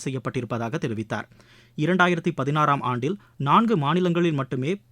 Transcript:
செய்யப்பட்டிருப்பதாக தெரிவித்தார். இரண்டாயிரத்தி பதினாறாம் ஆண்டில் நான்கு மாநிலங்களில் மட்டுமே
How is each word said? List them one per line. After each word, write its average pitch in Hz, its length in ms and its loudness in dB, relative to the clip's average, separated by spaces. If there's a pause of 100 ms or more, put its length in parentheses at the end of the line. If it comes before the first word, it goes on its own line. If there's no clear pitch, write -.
செய்யப்பட்டிருப்பதாக 120 720 -4
தெரிவித்தார். 113 500 -6 (500)
இரண்டாயிரத்தி 175 580 2
பதினாறாம் 143 460 2
ஆண்டில் 123 360 -2 (200)
நான்கு 196 400 4
மாநிலங்களில் 170 560 2
மட்டுமே 139 480 -4 (100)